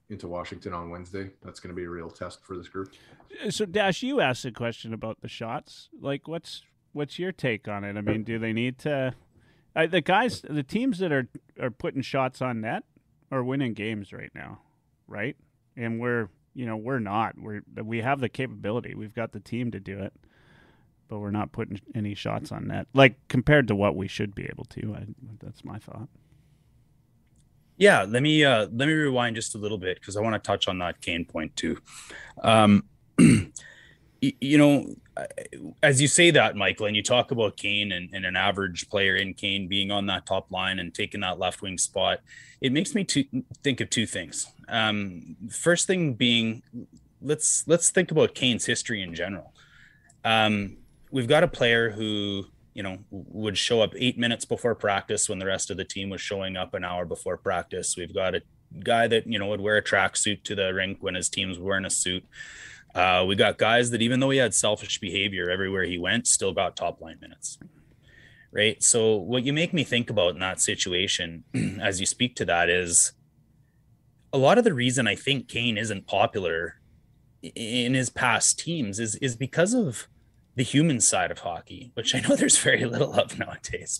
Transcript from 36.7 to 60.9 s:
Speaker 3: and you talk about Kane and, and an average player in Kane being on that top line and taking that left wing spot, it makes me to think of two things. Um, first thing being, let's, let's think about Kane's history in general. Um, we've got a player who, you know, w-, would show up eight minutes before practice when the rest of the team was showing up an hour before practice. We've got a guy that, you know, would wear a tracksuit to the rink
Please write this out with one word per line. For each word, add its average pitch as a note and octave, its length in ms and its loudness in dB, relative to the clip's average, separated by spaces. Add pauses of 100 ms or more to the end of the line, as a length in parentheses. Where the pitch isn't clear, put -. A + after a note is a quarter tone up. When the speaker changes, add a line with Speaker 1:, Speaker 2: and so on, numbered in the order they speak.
Speaker 3:
and G#2 100 0
you G#2 80 0
talk B2 280 2
about A2 260 0
Kane G2+ 340 -4
and, F2 220 -6
and F#2+ 120 -6
an F#2 120 -4
average F#2+ 520 -2
player G2 280 2
in F#2+ 160 -2
Kane G2 340 -4
being G2 240 -2
on G2+ 140 -2
that F#2 200 -4
top F#2+ 260 -4
line F#2+ 280 -4
and F2 140 -8
taking G#2 280 -6
that F2+ 160 -4
left F#2 240 -4
wing F#2 160 -8
spot, F#2 420 0 (420)
it C3 100 0
makes D#3 240 -2
me G3+ 100 0
to C3+ 200 0 (360)
think C3 200 0
of F#2+ 80 -6
two A2 160 -2
things. - 420 -8 (220)
Um, G#2 640 -2 (140)
first - 360 0
thing F3 280 0
being, A2+ 500 2 (580)
let's, - 460 -2
let's E3+ 220 4
think F#3 220 2
about D3 240 4
Kane's B2 300 2
history A2+ 360 -2
in F2 120 -8
general. F2 400 -6 (680)
Um, G#2+ 540 2 (340)
we've B2+ 160 -2
got D3+ 160 6
a E3+ 40 6
player A#2 440 4
who, G2+ 540 -4 (280)
you G2+ 100 -10
know, F#2+ 140 -8 (140)
w-, F#2+ 180 -12
would G#2 280 -4
show A#2 240 4
up G2+ 140 2
eight B2 220 0
minutes A#2 260 0
before A#2 320 0
practice G2+ 540 0
when F#2+ 100 -4
the F#2+ 60 -4
rest F#2+ 260 -2
of F2 60 -8
the F2+ 80 -6
team G2 240 -8
was F#2 100 -8
showing F#2+ 380 -6
up F#2 160 -6
an F2+ 100 -4
hour F2+ 220 -4
before F2 320 -6
practice. F2 580 -4
We've F2 180 -10
got F#2 220 -2
a - 60 -4 (420)
guy A#2 240 2
that, A2+ 200 2
you A2 120 -2
know, G2 80 -4
would G2+ 140 -4
wear G#2 160 4
a G2+ 60 4
tracksuit G2 600 0
to G#2+ 120 -6
the F#2+ 180 0
rink F#2+ 280 -2